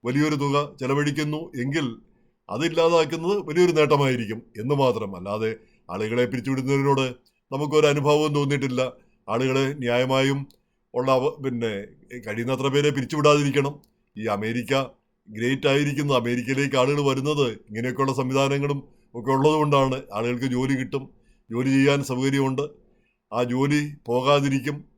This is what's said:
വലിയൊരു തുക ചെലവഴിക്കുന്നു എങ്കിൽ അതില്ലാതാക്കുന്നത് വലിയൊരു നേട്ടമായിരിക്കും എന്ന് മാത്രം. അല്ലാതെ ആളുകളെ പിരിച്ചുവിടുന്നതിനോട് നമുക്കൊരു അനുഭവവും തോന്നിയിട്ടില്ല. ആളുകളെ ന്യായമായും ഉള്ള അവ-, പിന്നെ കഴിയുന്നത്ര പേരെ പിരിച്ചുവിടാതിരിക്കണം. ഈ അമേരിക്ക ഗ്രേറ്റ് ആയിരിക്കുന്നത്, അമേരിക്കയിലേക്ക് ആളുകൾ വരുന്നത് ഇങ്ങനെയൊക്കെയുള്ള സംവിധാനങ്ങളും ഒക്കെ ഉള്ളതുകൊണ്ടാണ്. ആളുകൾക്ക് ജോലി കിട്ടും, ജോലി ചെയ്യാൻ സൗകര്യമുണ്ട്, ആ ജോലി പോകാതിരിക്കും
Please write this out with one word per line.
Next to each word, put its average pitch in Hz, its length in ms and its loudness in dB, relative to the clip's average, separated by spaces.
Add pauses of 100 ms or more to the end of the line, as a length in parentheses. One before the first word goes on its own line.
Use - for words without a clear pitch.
വലിയൊരു 147 300 0
തുക 143 460 -2
ചെലവഴിക്കുന്നു 147 560 -2
എങ്കിൽ 139 600 -6 (540)
അതില്ലാതാക്കുന്നത് 165 880 0
വലിയൊരു 170 340 2
നേട്ടമായിരിക്കും 131 720 2 (180)
എന്ന് 131 140 -2
മാത്രം. 113 420 0
അല്ലാതെ 107 400 -4 (340)
ആളുകളെ 107 340 -2
പിരിച്ചുവിടുന്നതിനോട് 135 840 0 (420)
നമുക്കൊരു 151 340 2
അനുഭവവും 147 480 2
തോന്നിയിട്ടില്ല. 135 580 -2 (360)
ആളുകളെ 131 440 0
ന്യായമായും 131 760 0 (460)
ഉള്ള 131 180 2
അവ-, 139 300 0
പിന്നെ 113 420 -4 (360)
കഴിയുന്നത്ര 120 480 -4
പേരെ 147 220 2
പിരിച്ചുവിടാതിരിക്കണം. 143 880 2 (380)
ഈ 110 80 -6
അമേരിക്ക 113 580 -2 (440)
ഗ്രേറ്റ് 127 400 -2
ആയിരിക്കുന്നത്, 143 480 0
അമേരിക്കയിലേക്ക് 123 600 0
ആളുകൾ 139 240 2
വരുന്നത് 135 520 0
ഇങ്ങനെയൊക്കെയുള്ള 127 640 -4
സംവിധാനങ്ങളും 139 720 0 (260)
ഒക്കെ 120 160 -6
ഉള്ളതുകൊണ്ടാണ്. 139 720 4 (100)
ആളുകൾക്ക് 120 320 -2
ജോലി 131 300 0
കിട്ടും, 131 340 -6 (420)
ജോലി 123 180 -2
ചെയ്യാൻ 139 360 4
സൗകര്യമുണ്ട്, 135 580 0 (680)
ആ 123 120 0
ജോലി 143 480 0 (140)
പോകാതിരിക്കും 139 920 0